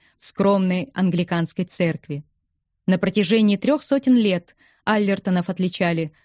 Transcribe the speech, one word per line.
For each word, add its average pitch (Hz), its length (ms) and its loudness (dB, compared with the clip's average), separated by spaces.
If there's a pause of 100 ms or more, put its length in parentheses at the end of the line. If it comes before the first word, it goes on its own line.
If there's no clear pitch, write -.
(160)
в - 100 -16
скромной 190 680 0
англиканской 175 760 -2
церкви. 160 580 -6 (640)
На 185 100 2
протяжении 202 580 2
трех 285 280 0
сотен 269 320 2
лет 196 400 0 (280)
Аллертонов 196 680 0
отличали 175 600 -2 (120)